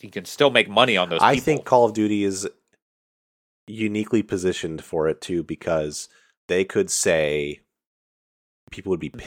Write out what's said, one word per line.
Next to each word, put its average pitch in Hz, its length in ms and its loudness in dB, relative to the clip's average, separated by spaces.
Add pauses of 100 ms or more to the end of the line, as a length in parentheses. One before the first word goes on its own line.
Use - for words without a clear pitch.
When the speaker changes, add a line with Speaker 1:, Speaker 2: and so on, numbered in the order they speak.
Speaker 1:
you 101 100 -18
can 92 140 -10
still - 260 2
make 117 180 4
money 110 280 4
on 90 140 2
those 82 100 0
Speaker 2:
I 113 140 6
Speaker 1:
people. 127 100 0
Speaker 2:
think 151 200 0
Call 123 220 4
of 107 60 2
Duty 107 320 0
is 95 240 -4 (1160)
uniquely 107 560 0
positioned 87 640 -4
for 80 240 -2
it 78 120 -4
too, 87 220 -4
because 78 640 -4 (400)
they 92 160 2
could 95 260 -2
say, 76 680 0 (1120)
people 98 200 -8
would 87 100 0
be 76 100 -8
Speaker 1:
Mm-hmm. - 160 -20